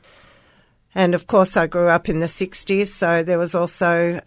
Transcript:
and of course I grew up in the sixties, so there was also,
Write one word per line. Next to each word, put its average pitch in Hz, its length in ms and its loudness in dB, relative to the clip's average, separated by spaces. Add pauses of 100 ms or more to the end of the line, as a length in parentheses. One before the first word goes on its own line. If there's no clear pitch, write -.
(920)
and 180 220 2
of 170 100 -4
course 190 320 2
I 170 80 2
grew 175 240 0
up 170 180 2
in 160 120 -2
the 165 80 -2
sixties, 196 640 -4
so 170 300 0
there 175 160 0
was 170 160 -2
also, 170 720 0